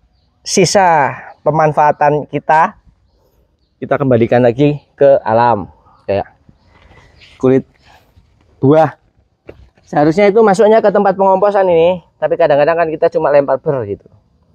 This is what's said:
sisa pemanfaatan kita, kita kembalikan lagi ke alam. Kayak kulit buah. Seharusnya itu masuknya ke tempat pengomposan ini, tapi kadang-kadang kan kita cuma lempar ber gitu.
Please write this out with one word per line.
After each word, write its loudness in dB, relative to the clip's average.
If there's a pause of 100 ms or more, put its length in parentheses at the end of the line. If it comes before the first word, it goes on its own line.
(440)
sisa 0 (260)
pemanfaatan 0
kita, -2 (1040)
kita -4
kembalikan 0
lagi 0 (100)
ke 2
alam. 0 (320)
Kayak -6 (1040)
kulit 0 (1000)
buah. 2 (880)
Seharusnya 0
itu 0
masuknya 2
ke 0
tempat -2
pengomposan 0
ini, 0 (160)
tapi -6
kadang-kadang 0
kan -2
kita -2
cuma -4
lempar 0
ber -6
gitu. -10 (480)